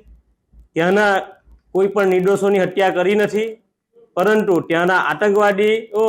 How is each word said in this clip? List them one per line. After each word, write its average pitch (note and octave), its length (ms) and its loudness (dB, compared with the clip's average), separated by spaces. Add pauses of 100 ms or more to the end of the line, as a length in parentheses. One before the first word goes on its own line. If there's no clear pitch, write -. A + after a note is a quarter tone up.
(720)
ત્યાંના G3 400 2 (580)
કોઈ F#3+ 160 0
પણ G3 220 0
નિર્દોષોની F#3+ 500 0
હત્યા F#3 300 0
કરી F3+ 260 0
નથી, G#3 340 -2 (680)
પરંતુ G3+ 440 0
ત્યાંના F3 400 0
આતંકવાદીઓ G#3 1080 0